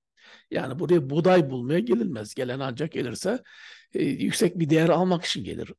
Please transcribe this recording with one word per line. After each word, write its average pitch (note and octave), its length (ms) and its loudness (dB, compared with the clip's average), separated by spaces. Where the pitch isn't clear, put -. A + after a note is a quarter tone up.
Yani C3 280 -6
buraya D#3+ 320 2
buğday E3 400 4
bulmaya C3 280 -2
gelinmez. G3 560 -2
Gelen B2+ 260 -4
ancak C3+ 320 -6
gelirse, F3+ 500 -4
e, - 100 0
yüksek F3 540 0
bir D#3 120 0
değer D#3+ 180 4
almak F3 360 2
için - 200 -6
gelir. E2 340 -8